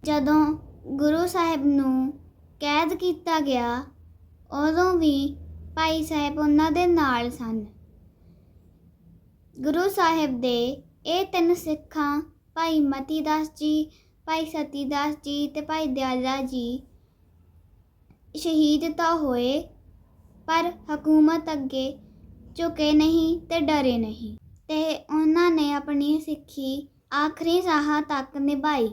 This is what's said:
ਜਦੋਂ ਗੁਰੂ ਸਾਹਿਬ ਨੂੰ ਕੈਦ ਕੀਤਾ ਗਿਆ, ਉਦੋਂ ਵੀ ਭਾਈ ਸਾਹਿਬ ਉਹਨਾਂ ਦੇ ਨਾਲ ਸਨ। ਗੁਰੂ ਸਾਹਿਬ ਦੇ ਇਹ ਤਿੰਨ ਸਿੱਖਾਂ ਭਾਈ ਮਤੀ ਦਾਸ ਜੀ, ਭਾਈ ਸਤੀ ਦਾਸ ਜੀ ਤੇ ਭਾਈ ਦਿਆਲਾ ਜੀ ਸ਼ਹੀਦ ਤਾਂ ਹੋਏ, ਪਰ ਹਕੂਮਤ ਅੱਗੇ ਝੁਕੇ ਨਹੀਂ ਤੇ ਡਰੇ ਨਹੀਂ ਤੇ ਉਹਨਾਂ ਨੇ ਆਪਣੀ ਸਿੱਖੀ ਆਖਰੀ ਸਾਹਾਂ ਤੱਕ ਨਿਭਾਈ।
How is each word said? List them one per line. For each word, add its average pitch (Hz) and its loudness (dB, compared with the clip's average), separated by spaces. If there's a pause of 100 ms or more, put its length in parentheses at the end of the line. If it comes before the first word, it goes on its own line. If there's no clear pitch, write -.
ਜਦੋਂ 302 2 (520)
ਗੁਰੂ 302 2
ਸਾਹਿਬ 330 0
ਨੂੰ 269 2 (500)
ਕੈਦ 302 0
ਕੀਤਾ 339 -2
ਗਿਆ, 254 -2 (680)
ਉਦੋਂ 320 2
ਵੀ 294 0 (400)
ਭਾਈ 320 0
ਸਾਹਿਬ 302 -2
ਉਹਨਾਂ 302 4
ਦੇ 349 2
ਨਾਲ 262 2
ਸਨ। 226 -6 (1900)
ਗੁਰੂ 302 0
ਸਾਹਿਬ 320 2
ਦੇ 247 0 (220)
ਇਹ 359 0
ਤਿੰਨ 349 2
ਸਿੱਖਾਂ 302 -4 (340)
ਭਾਈ 320 0
ਮਤੀ 269 -2
ਦਾਸ 311 -2
ਜੀ, 302 0 (360)
ਭਾਈ 320 -4
ਸਤੀ 294 -6
ਦਾਸ 285 -2
ਜੀ 285 -4
ਤੇ 294 -8
ਭਾਈ 311 -4
ਦਿਆਲਾ 262 -2
ਜੀ 254 -6 (1500)
ਸ਼ਹੀਦ 311 2
ਤਾਂ 330 0
ਹੋਏ, 262 0 (840)
ਪਰ 330 0 (160)
ਹਕੂਮਤ 311 2
ਅੱਗੇ 269 -4 (640)
ਝੁਕੇ 330 0
ਨਹੀਂ 330 4
ਤੇ 330 -4
ਡਰੇ 277 2
ਨਹੀਂ 220 -6 (320)
ਤੇ 311 -2 (120)
ਉਹਨਾਂ 320 2
ਨੇ 302 2
ਆਪਣੀ 285 0
ਸਿੱਖੀ 285 -8 (280)
ਆਖਰੀ 320 0
ਸਾਹਾਂ 302 2
ਤੱਕ 285 -6
ਨਿਭਾਈ। 277 0